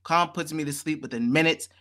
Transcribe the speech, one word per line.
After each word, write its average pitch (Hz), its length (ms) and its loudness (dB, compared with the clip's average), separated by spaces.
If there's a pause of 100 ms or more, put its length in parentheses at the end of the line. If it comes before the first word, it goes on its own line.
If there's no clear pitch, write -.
Calm 170 240 2
puts 165 240 -6
me 156 120 -2
to 143 80 -4
sleep 151 300 -4
within 120 300 0
minutes, 160 360 2 (120)